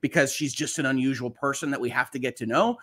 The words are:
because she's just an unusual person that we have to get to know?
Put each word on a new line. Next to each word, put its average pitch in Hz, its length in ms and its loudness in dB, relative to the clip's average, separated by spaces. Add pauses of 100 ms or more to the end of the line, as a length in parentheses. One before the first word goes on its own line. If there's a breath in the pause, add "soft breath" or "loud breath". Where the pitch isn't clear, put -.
because 139 320 2
she's 143 220 -2
just 147 240 -4
an 139 80 2
unusual 131 440 0
person 139 400 -2
that 139 100 -2
we 120 100 -2
have 127 220 0
to 139 60 -4
get 123 200 -4
to 117 80 -6
know? 196 360 2